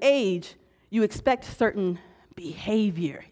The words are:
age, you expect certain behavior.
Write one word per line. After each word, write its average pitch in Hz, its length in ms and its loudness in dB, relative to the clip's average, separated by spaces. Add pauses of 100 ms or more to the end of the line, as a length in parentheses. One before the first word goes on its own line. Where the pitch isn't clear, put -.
age, 233 540 2 (340)
you 220 140 2
expect 247 420 0
certain 190 520 0 (380)
behavior. 175 960 -2